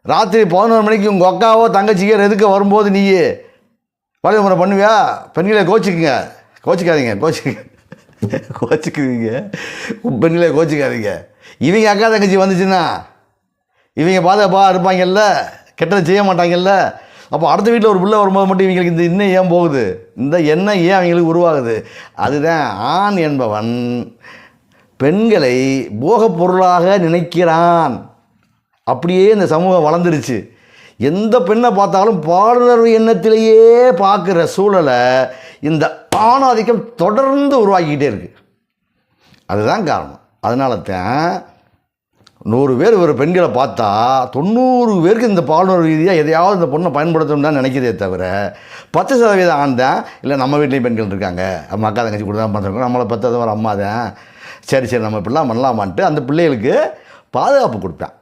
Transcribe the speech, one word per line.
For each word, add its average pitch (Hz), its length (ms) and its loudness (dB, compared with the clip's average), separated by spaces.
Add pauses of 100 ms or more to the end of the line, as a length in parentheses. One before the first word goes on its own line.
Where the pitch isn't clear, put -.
ராத்திரி 196 440 2
பதினோரு 214 360 2
மணிக்கு 208 360 0
உங்க 180 100 4
அக்காவோ 220 460 2
தங்கச்சியோ 202 440 2
எதுக்க 202 320 2
வரும்போது 202 420 2
நீயே 190 540 0 (760)
பாலியல் 202 260 2
வன்முறை 185 120 2
பண்ணுவியா? 196 480 2 (280)
பெண்களே 202 280 0
கோச்சிக்குங்க, 165 680 -2 (380)
கோச்சிக்காதீங்க, 160 520 0
கோச்சிக்க-, - 540 -6 (880)
கோச்சிக்குவீங்க, 131 920 -4 (680)
பெண்களே 165 280 2
கோச்சிக்காதீங்க. 135 640 -2 (460)
இவங்க 208 320 2
அக்கா 208 200 2
தங்கச்சி 202 280 2
வந்துச்சுன்னா 190 460 0 (1080)
இவங்க 180 280 0
பாதுகாப்பாக 190 520 2
இருப்பாங்கல்ல, 185 600 0 (420)
கெட்டதை 170 280 -2
செய்ய 190 200 2
மாட்டாங்கல்ல. 180 720 0 (340)
அப்போ 160 200 -2
அடுத்த 202 220 2
வீட்டுல 226 160 2
ஒரு 196 120 2
பிள்ளை 208 180 0
வரும்போது 196 300 2
மட்டும் 190 200 2
இவங்களுக்கு 175 320 0
இந்த 175 40 2
எண்ணம் 185 400 2
ஏன் 180 60 0
போகுது? 139 680 0
இந்த 147 240 -2
எண்ணம் 170 360 0
ஏன் 180 180 2
அவங்களுக்கு 170 420 2
உருவாகுது? 143 480 0 (320)
அதுதான் 143 600 -2
ஆண் 180 400 -2
என்பவன் 120 560 -4 (1300)
பெண்களை 135 920 0 (100)
போகப் 160 380 0
பொருளாக 180 600 2
நினைக்கிறான். 165 1160 0 (720)
அப்படியே 180 420 2
இந்த 208 180 2
சமூகம் 175 380 2
வளர்ந்துருச்சு. 151 640 -2 (480)
எந்த 208 420 0
பெண்ணை 226 300 2
பார்த்தாலும் 190 520 0
பாலுணர்வு 233 720 2
எண்ணத்திலேயே 226 960 6
பார்க்குற 190 520 0
சூழலை 131 840 2 (320)
இந்த 156 560 -4
ஆணாதிக்கம் 233 800 0
தொடர்ந்து 269 720 0
உருவாக்கிக்கிட்டே 156 340 0
இருக்கு. 101 320 -4 (1120)
அதுதான் 160 400 -2
காரணம். 87 340 -6 (200)
அதனால 123 380 -2
தான் 123 680 -6 (1000)
நூறு 127 320 0
பேர் 190 180 2
ஒரு 170 200 2
பெண்களை 165 360 0
பார்த்தா 120 800 -2
தொண்ணூறு 226 720 0
பேருக்கு 220 260 2
இந்த 190 140 0
பாலுணர்வு 170 460 0
ரீதியா 160 240 0
எதையாவது 170 540 0
இந்த 156 120 -4
பொண்ணை 175 140 -2
பயன்படுத்தணும்னு 151 500 -2
தான் 147 160 0
நினைக்கிறதே 127 380 -2
தவிர, 92 600 -6 (360)
பத்து 190 280 0
சதவீதம் 185 380 2
ஆண் 139 180 0
தான், 147 300 -2 (160)
"இல்ல, 139 140 -4
நம்ம 135 220 -2
வீட்லேயும் 135 240 0
பெண்கள் 113 240 -2
இருக்காங்க, 92 640 -6
நம்ம 107 180 -4
அக்கா 107 140 -4
தங்கச்சி 107 240 -6
கூட 104 120 -6
தான் 107 180 -4
பண்றோம், 104 300 -4
நம்மளை 123 200 -2
பெத்தது 117 320 -2
ஒரு 117 120 -2
அம்மா 107 240 -4
தான், 101 400 -6 (460)
சரி, 131 260 -2
சரி, 113 180 -2
நம்ம 107 140 -4
இப்படிலாம் 123 340 -2
பண்ணலாமான்ட்டு" 113 500 -2
அந்த 151 200 0
பிள்ளைகளுக்கு 147 680 0 (400)
பாதுகாப்பு 143 600 -2
கொடுப்பேன். 78 320 -12